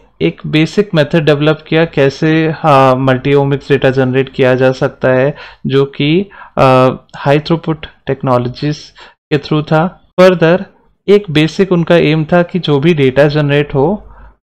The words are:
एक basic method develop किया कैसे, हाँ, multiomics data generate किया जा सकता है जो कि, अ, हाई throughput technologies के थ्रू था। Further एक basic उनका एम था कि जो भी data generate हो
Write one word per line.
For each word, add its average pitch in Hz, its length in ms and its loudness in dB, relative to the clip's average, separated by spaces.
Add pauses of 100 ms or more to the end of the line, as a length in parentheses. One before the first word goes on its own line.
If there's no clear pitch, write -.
(220)
एक 170 240 -6
basic 156 480 -2
method 156 300 0
develop 151 440 0
किया 160 160 0
कैसे, 156 680 -2
हाँ, 135 460 2
multiomics 139 720 0
data 135 220 2
generate 131 380 -2
किया 127 260 0
जा 131 180 2
सकता 131 360 -4
है 131 260 0 (320)
जो 139 180 0
कि, 156 460 -2 (280)
अ, 131 300 4 (280)
हाई 147 220 0
throughput 156 480 -6 (200)
technologies 135 720 -4 (540)
के - 60 0
थ्रू 151 240 -2
था। 165 480 -4 (100)
Further 180 420 4 (460)
एक 202 220 2
basic 190 420 -2
उनका 175 240 2
एम 156 280 0
था 175 180 0
कि 175 160 -6
जो 147 220 0
भी 170 140 2
data 135 320 2
generate 147 480 -2
हो 156 340 -2 (400)